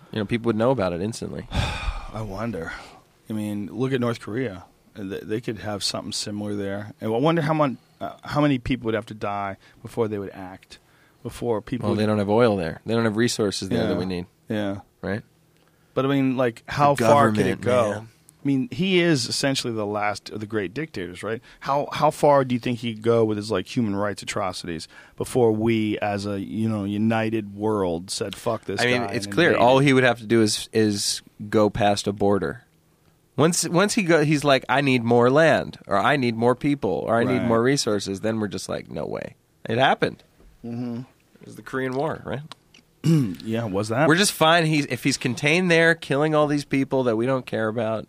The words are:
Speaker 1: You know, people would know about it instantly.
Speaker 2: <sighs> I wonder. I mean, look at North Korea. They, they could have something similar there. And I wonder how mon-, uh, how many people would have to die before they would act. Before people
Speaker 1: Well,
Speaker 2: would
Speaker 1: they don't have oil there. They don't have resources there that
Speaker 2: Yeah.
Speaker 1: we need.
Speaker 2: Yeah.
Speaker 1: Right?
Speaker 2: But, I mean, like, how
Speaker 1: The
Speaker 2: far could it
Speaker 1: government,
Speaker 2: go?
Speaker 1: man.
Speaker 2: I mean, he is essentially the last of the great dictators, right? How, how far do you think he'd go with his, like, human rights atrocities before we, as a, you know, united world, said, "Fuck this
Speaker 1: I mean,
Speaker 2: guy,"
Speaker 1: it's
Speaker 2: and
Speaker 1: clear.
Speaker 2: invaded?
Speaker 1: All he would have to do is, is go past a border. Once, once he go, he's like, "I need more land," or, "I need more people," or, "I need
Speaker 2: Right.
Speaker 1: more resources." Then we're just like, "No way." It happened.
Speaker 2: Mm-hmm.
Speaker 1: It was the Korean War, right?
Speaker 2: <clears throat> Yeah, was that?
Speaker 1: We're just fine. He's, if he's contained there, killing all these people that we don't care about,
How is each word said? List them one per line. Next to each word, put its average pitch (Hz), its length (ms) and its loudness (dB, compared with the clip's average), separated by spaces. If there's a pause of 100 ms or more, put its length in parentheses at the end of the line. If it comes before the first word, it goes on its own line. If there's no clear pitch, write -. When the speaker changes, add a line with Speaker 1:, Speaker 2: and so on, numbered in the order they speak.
(120)
Speaker 1:
You - 60 -6
know, 104 80 -4
people 117 240 -2
would 110 60 0
know 113 140 2
about 101 220 0
it 85 80 -6
instantly. 85 480 -8
Speaker 2:
<sighs> - 40 -12
I - 680 -6
wonder. 101 540 -8 (560)
I - 20 -4
mean, 104 400 -6
look 131 220 -4
at 127 80 -2
North 113 180 -4
Korea. 104 440 -8 (320)
They, 101 240 -8
they 107 200 -6
could 107 200 -8
have 101 220 -8
something - 300 -6
similar 104 420 -6
there. 101 460 -8
And 110 140 -4
I - 20 0
wonder 165 240 2
how 156 140 0
mon-, 147 240 0 (240)
uh, - 200 -10
how 147 200 -2
many 143 160 2
people 120 260 -4
would 110 100 0
have 107 120 -4
to 110 80 -14
die 101 420 -6 (240)
before 113 280 -4
they 104 100 -4
would 98 160 -6
act. 95 440 -16 (440)
Before 117 400 -4
people 113 260 -4
Speaker 1:
Well, 101 80 2
Speaker 2:
would 104 60 2
Speaker 1:
they 107 40 2
don't 107 120 2
have 98 100 0
oil 110 260 6
there. 82 300 -4
They 104 80 -4
don't 117 120 2
have 107 120 0
resources 107 540 0
there 90 160 0
that 90 80 -2
Speaker 2:
Yeah. 87 40 -2
Speaker 1:
we 90 60 -4
need. 90 220 -4 (200)
Speaker 2:
Yeah. 101 340 -4 (200)
Speaker 1:
Right? 98 220 -6 (720)
Speaker 2:
But, 131 100 0
I 135 40 0
mean, 135 280 2
like, 123 320 -2
how 143 260 2
Speaker 1:
The 127 120 0
Speaker 2:
far 113 240 6
could 107 160 2
it 95 160 -2
Speaker 1:
government, - 0 -
Speaker 2:
go? 117 280 2 (100)
Speaker 1:
man. 113 80 -18
Speaker 2:
I - 380 -14
mean, 135 240 0
he 180 300 2
is 160 260 2
essentially 135 460 -2
the 107 140 -4
last 104 420 -4
of 107 120 -10
the 107 60 -8
great 101 280 -4
dictators, 98 480 -10
right? 113 180 -6 (200)
How, 143 320 -2
how 156 180 2
far 143 340 4
do 123 100 -2
you 123 40 -2
think 120 220 -4
he'd 113 200 -6
go 117 240 4
with 107 140 0
his, 104 120 -8
like, 95 240 -4
human 107 220 0
rights 101 260 -4
atrocities 90 640 -6 (300)
before 117 340 2
we, 110 500 0
as 104 260 -4
a, 101 160 -4
you 110 260 -4
know, 107 160 -2
united 110 720 -2
world, 101 540 -2
said, 101 260 -6
"Fuck - 300 -4
this 101 160 -2
Speaker 1:
I - 20 2
mean, 123 220 2
Speaker 2:
guy," 101 80 -8
Speaker 1:
it's 113 100 -4
Speaker 2:
and 101 100 -10
Speaker 1:
clear. 165 180 4
Speaker 2:
invaded? 107 140 4
Speaker 1:
All 131 120 8
he 139 160 6
would 127 100 6
have 117 140 4
to 117 80 -14
do 113 160 6
is, - 320 0
is 107 480 2 (260)
go 107 220 4
past 104 360 2
a 101 60 0
border. 101 520 0 (720)
Once, 170 320 2
once 180 280 2
he 226 80 2
go, 160 240 4
he's 147 180 2
like, 139 240 4
"I 135 140 2
need 131 220 4
more 120 260 6
land," 139 560 4
or, - 100 0
"I 113 200 2
need 120 200 0
more 120 180 4
people," 120 540 -2
or, 110 80 2
"I 117 80 2
need 127 140 0
Speaker 2:
Right. 117 100 0
Speaker 1:
more 113 140 4
resources." 104 580 0
Then 110 200 -2
we're 104 80 -2
just 92 200 -8
like, - 220 -8
"No 65 160 -6
way." 50 300 -8 (300)
It 113 120 0
happened. 151 440 2 (400)
Speaker 2:
Mm-hmm. 120 380 -8 (400)
Speaker 1:
It - 80 -20
was 113 80 -20
the 110 60 -18
Korean 131 320 -4
War, 143 320 -4
right? 120 140 -6 (640)
Speaker 2:
<clears throat> 143 420 0
Yeah, 113 220 -4
was 101 220 -2
that? 131 200 2
Speaker 1:
We're 156 80 2
just 202 160 2
fine. 165 320 4
He's, 156 220 2
if 127 180 -8
he's 135 140 0
contained 147 520 0
there, 165 240 6
killing 156 400 0
all 151 120 4
these 143 180 -2
people 135 400 0
that 117 120 2
we 117 100 0
don't 131 180 -2
care 110 240 -2
about, 110 400 -4